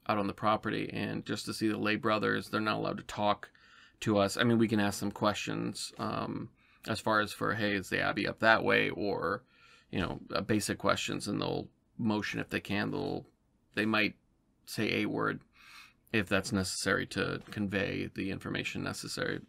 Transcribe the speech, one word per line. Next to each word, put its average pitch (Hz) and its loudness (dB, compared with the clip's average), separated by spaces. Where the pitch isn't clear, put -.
out 107 2
on 101 0
the 98 -2
property, 107 0
and 107 -4
just 110 -6
to 117 -6
see 110 0
the 104 2
lay 104 2
brothers, 107 0
they're 107 0
not 107 0
allowed 101 -2
to 104 -10
talk - 0
to 107 4
us. 98 4
I - 4
mean, 117 6
we 113 6
can 107 4
ask 101 2
them 101 -2
questions, 110 -2
um, 110 -4
as 110 -2
far 107 4
as 104 0
for, 107 -2
Hey, 104 0
is 95 -2
the 92 0
Abbey 98 0
up - -4
that 110 6
way? 107 6
or, 95 -2
you - -2
know, - -2
uh, 107 0
basic 104 0
questions, 98 0
and 104 -2
they'll 90 -2
motion 110 0
if 107 -6
they 98 -4
can. 104 -2
They'll, 95 -4
they 104 2
might 107 2
say 101 0
a 104 0
word 107 -2
if 107 2
that's 95 0
necessary 95 0
to 87 -4
convey 95 -2
the 95 -4
information 98 -6
necessary. - -4